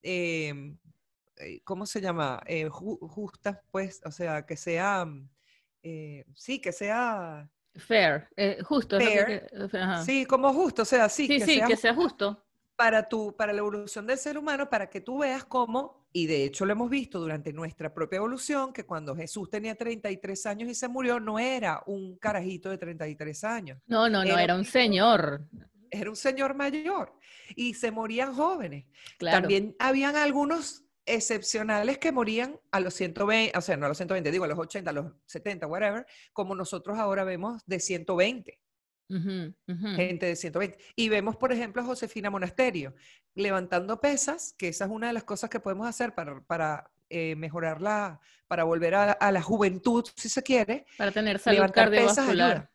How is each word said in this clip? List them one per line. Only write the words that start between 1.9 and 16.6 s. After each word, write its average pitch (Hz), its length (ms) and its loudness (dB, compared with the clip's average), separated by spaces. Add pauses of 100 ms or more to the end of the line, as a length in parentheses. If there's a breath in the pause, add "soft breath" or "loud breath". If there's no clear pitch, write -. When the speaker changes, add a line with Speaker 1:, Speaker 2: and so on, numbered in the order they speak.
Speaker 1:
llama? 160 420 -2
Eh, 156 240 -4
ju-, 180 300 -8 (100)
justas, 202 520 -8 (100)
pues, 190 340 -6
o 156 80 -10
sea, 156 320 -4
que 151 140 -10
sea, 175 480 0 (760)
eh, 156 520 -14
sí, 269 260 -6
que 190 120 -4
sea" 202 760 -4 (260)
Speaker 2:
Fair, 160 640 2
eh, 196 260 0
justo, 220 360 0
es 214 60 6
lo 226 80 4
que 202 120 6
Speaker 1:
fair. 214 260 -4
Speaker 2:
que, 196 280 -8
ajá. 185 260 -2
Speaker 1:
Sí, 262 220 2
como 262 260 6
justo, 294 300 2
o - 20 4
sea, 226 240 6
sí, 277 200 0
Speaker 2:
Sí, 277 100 4
Speaker 1:
que 208 80 2
Speaker 2:
sí, 311 80 8
Speaker 1:
sea 233 140 4
Speaker 2:
que 247 40 6
Speaker 1:
justo 220 80 2
Speaker 2:
sea 233 140 4
justo. 220 500 -2 (320)
Speaker 1:
para 220 320 4
tu, 214 260 -4
para 208 200 -2
la 208 60 -2
evolución 208 460 -6
del 262 120 -2
ser 294 180 -6
humano, 285 320 -4
para 208 220 -2
que 196 100 -8
tú 247 180 -8
veas 269 260 -2
cómo, 254 680 -4
y 170 140 0
de 147 180 2
hecho 139 220 -2